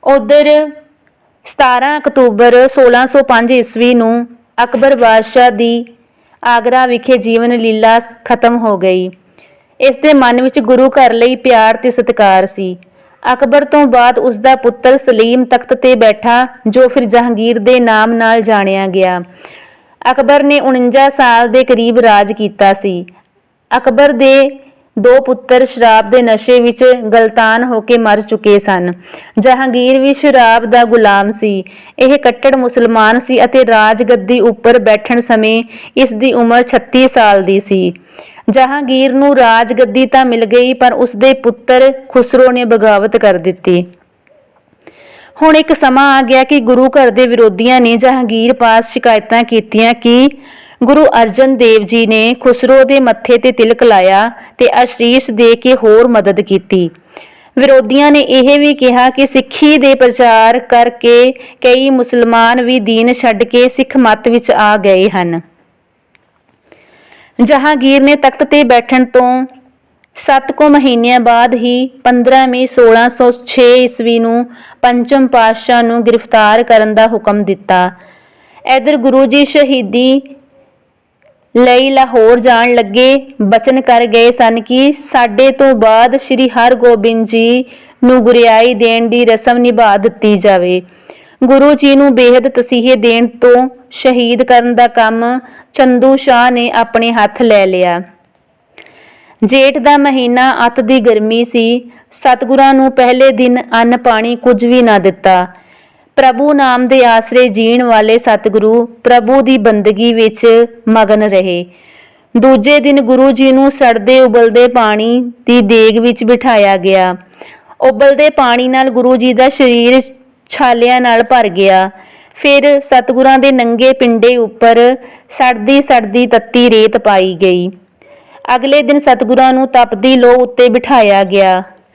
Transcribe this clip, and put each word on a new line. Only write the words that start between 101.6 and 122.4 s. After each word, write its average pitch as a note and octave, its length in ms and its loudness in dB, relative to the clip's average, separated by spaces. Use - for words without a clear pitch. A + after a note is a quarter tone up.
ਸਤਿਗੁਰਾਂ C4+ 640 0
ਨੂੰ C4+ 180 0
ਪਹਿਲੇ B3+ 380 2
ਦਿਨ B3 280 0
ਅੰਨ A#3+ 220 0
ਪਾਣੀ A#3+ 400 -2
ਕੁਝ A#3+ 280 -2
ਵੀ B3 180 2
ਨਾ G#3+ 160 2
ਦਿੱਤਾ। F#3 480 -2
ਪ੍ਰਭੂ C4+ 360 0
ਨਾਮ B3+ 360 0
ਦੇ B3+ 160 2
ਆਸਰੇ A#3 440 0
ਜੀਣ A3+ 340 -2
ਵਾਲੇ A3 360 0
ਸਤਿਗੁਰੂ A3 680 -2
ਪ੍ਰਭੂ A#3+ 540 0
ਦੀ C4 180 0
ਬੰਦਗੀ G#3+ 560 0
ਵਿੱਚ A3+ 520 0
ਮਗਨ G#3+ 340 0
ਰਹੇ। F#3 440 -2
ਦੂਜੇ C4 440 2
ਦਿਨ C#4 200 0
ਗੁਰੂ C4 300 2
ਜੀ C4 220 0
ਨੂੰ C4+ 180 2
ਸੜਦੇ B3+ 500 0
ਉਬਲਦੇ A#3+ 480 2
ਪਾਣੀ A#3+ 640 -2
ਦੀ A#3+ 140 2
ਦੇਗ A3 380 2
ਵਿੱਚ A#3 260 -2
ਬਿਠਾਇਆ A3 520 0
ਗਿਆ। F#3 400 -2
ਉਬਲਦੇ C#4 500 2
ਪਾਣੀ B3+ 380 -2
ਨਾਲ C4 220 -2
ਗੁਰੂ B3 260 0
ਜੀ B3 180 0
ਦਾ B3+ 140 2
ਸਰੀਰ B3 540 2
ਛਾਲਿਆਂ B3 500 0
ਨਾਲ A#3+ 220 0
ਭਰ A#3 260 0
ਗਿਆ। F#3+ 420 0
ਫਿਰ C#4+ 440 2